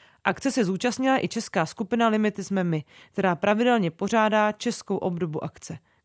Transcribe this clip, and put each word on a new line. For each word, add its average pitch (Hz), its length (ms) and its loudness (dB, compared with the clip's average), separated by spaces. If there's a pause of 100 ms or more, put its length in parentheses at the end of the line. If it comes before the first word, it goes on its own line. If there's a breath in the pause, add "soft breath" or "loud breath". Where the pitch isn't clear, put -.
(280 soft breath)
Akce 226 240 0
se 233 140 2
zúčastnila 247 580 0
i - 40 0
česká 202 380 -2
skupina 226 420 0
Limity 214 360 0
jsme 190 200 -2
my, 160 200 0 (280 loud breath)
která 185 240 2
pravidelně 214 560 2
pořádá 214 600 2
českou 208 460 -4
obdobu 170 460 -4
akce, - 340 -12 (280)